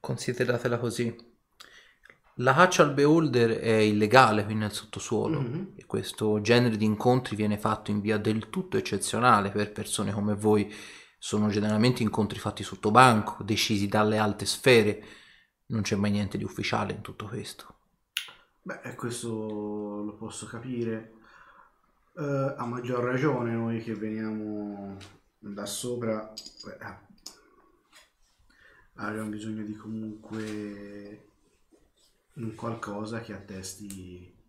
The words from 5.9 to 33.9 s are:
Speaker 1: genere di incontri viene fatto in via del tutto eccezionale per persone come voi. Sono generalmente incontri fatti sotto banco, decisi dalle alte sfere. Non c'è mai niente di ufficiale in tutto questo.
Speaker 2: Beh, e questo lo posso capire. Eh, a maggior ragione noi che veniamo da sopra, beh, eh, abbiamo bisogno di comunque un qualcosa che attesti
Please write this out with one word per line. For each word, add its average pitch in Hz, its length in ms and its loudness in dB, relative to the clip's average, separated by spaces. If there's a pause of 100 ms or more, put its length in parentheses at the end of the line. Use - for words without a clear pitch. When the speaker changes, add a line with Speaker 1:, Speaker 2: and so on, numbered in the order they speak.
Speaker 1:
genere 117 380 4
di 107 80 2
incontri 123 500 2
viene 104 220 0
fatto 107 320 -2
in 104 100 0
via 107 160 0
del 110 320 -2
tutto - 300 -4
eccezionale 107 720 2
per 104 220 -2
persone 101 400 -4
come 104 220 0
voi. 104 380 4 (460)
Sono 107 320 0
generalmente 107 520 2
incontri 104 360 0
fatti - 240 -6
sotto - 280 -2
banco, 113 520 6
decisi 101 460 0
dalle 107 280 2
alte 104 300 0
sfere. 110 580 4 (600)
Non 110 160 -2
c'è 101 140 0
mai 101 160 0
niente 101 260 -2
di 107 60 -4
ufficiale 104 500 -4
in 104 80 -12
tutto - 240 -12
questo. - 540 -12 (840)
Speaker 2:
Beh, 190 220 -12
e - 100 -10
questo 117 340 -8 (720)
lo 104 140 -10
posso 107 300 -12
capire. 117 680 -6 (1040)
Eh, 139 400 -2
a 120 80 -8
maggior 123 400 -4
ragione 127 480 0
noi 113 300 -2
che 113 120 -8
veniamo 107 1000 -8 (420)
da 101 280 -10
sopra, 113 680 -4 (320)
beh, - 220 -16
eh, 95 100 -14 (2000)
abbiamo 107 340 -8
bisogno 107 340 -8
di 107 140 -8
comunque 107 1500 -12 (1080)
un 110 200 -8
qualcosa 110 640 -8
che 107 140 -12
attesti 92 1000 -14 (140)